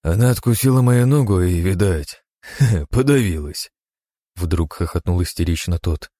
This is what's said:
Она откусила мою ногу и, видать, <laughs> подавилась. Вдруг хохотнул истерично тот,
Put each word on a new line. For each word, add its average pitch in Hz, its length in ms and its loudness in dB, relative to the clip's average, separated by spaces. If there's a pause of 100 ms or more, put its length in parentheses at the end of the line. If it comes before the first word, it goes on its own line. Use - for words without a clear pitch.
Она 117 300 2
откусила 123 500 2
мою 123 240 4
ногу 123 360 2
и, 90 180 2
видать, 90 640 -2 (340)
<laughs> 104 320 0
подавилась. 107 800 0 (640)
Вдруг 85 400 -2
хохотнул 87 460 -2
истерично 85 560 -2
тот, - 320 -6 (100)